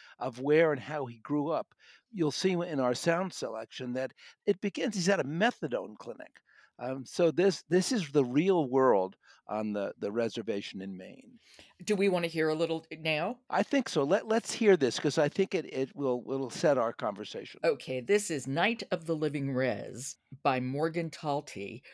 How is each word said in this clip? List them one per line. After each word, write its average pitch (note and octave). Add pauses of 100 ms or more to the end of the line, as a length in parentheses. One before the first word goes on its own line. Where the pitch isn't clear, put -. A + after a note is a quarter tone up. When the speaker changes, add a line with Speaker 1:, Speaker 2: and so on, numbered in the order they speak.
(200)
Speaker 1:
of B2
where D3+
and C3+
how C#3+
he A#2
grew C#3+
up. D3 (380)
You'll E3
see F#3+
in E3+
our B2+
sound E3+
selection A#2+
that C3 (340)
it G3+
begins, G#3
he's F3+
at G3
a C#3+
methadone B2+
clinic. - (420)
Um, C3
so C#3
this, E3+
this F#3
is F3
the C#3
real D#3
world A#2+ (320)
on G#2+
the, G2+
the G2+
reservation G#2
in F#2+
Maine. - (460)
Speaker 2:
Do G#3
we G3
want F3
to E3+
hear D#3+
a D#3
little D#3+ (160)
now? D#3+ (140)
Speaker 1:
I G3
think C4
so. D3
Let, G3
let's A3
hear G3+
this, C3
'cause D3+
I D3
think F#3+
it, D#3+
it C3+
will, B2+
will B2+
set C#3+
our A#2
conversation. G#2
Speaker 2:
Okay, C3
this G3+
is C3+
Night G3+
of E3
the E3
Living C#3+
Rez A#2+ (260)
by C3
Morgan D#3
Talty, C#3 (100)